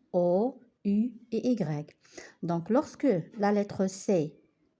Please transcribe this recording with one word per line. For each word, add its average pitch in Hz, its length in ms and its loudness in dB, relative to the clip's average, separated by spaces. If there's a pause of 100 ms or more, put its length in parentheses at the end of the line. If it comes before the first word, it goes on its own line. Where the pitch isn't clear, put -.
(120)
O, 185 480 2 (240)
U 208 260 0 (200)
et 226 220 -2
Y. 151 440 -4 (460)
Donc, 170 280 -4
lorsque 294 360 0 (320)
la 208 140 2
lettre 202 340 0
C 185 520 0 (420)